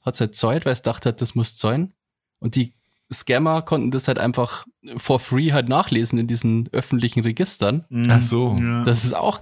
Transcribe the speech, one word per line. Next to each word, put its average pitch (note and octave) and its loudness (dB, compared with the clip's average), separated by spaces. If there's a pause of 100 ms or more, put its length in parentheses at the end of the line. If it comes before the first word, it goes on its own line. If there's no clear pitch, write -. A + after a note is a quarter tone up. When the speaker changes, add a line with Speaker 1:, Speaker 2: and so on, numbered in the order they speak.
Speaker 1:
Hat's B2 -2
halt G#2+ -2
zahlt, C3 0
weil C3 2
es - -6
dachte A#2+ -2
hat, A2+ -4
das A#2+ -4
muss A#2 -2
zahlen. C#3 -2 (440)
Und - -4
die A#2+ 0 (380)
Scammer D#3 2
konnten B2+ 0
das C3 -2
halt B2+ 0
einfach A#2+ -2 (300)
for B2+ 2
free C#3+ 0
halt C3+ 2
nachlesen B2 0
in A#2 0
diesen A#2 0
öffentlichen A#2+ 0
Registern. A#2 0
Speaker 2:
Mhm. A#2+ -2
Speaker 3:
Ach A#2+ 6
so. A#2+ 0
Speaker 2:
Ja. A#2+ 0
Speaker 1:
Das A#2+ 4
ist B2 0
auch, - -2